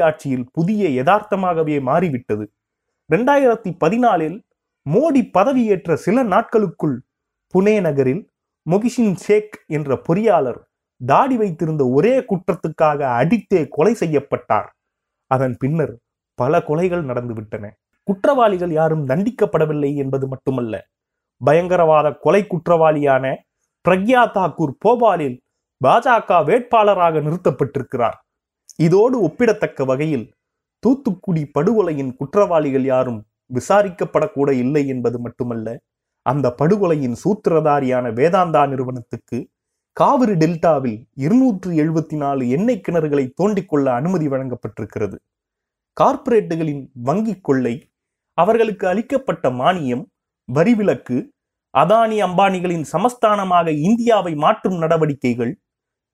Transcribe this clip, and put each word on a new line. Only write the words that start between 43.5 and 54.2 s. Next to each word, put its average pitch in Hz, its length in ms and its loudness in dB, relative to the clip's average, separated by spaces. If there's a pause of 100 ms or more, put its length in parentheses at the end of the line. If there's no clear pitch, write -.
அனுமதி 156 360 -2
வழங்கப்பட்டிருக்கிறது. 120 880 -8 (800)
கார்ப்பரேட்டுகளின் 170 840 0 (220)
வங்கி 196 320 -2
கொள்ளை, 127 400 -2 (640)
அவர்களுக்கு 214 480 0
அளிக்கப்பட்ட 196 640 -2
மானியம், 131 540 -2 (440)
வரி 170 260 2
விலக்கு, 156 440 -2 (560)
அதானி 214 460 2
அம்பானிகளின் 180 680 0
சமஸ்தானமாக 190 800 0 (120)
இந்தியாவை 214 540 2